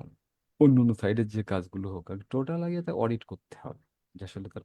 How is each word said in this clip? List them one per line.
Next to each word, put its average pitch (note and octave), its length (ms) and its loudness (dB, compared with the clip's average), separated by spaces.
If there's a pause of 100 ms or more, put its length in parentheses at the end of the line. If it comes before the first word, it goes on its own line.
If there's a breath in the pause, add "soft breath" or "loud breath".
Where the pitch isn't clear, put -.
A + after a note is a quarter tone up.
(600)
অন্য, C#3+ 180 10
অন্য A#2 160 4
সাইডের G#2+ 340 0
যে G#2+ 160 -4
কাজগুলো G2 460 -4
হোক, F2+ 200 -10
আগে G2 200 -10
টোটাল C3+ 320 -4
আগে F3 200 -6
তা E3+ 120 -8
অডিট A2+ 300 -2
করতে - 340 -18
হবে - 240 -16 (320)
যে - 100 -16
আসলে G2 240 -12
তার - 160 -16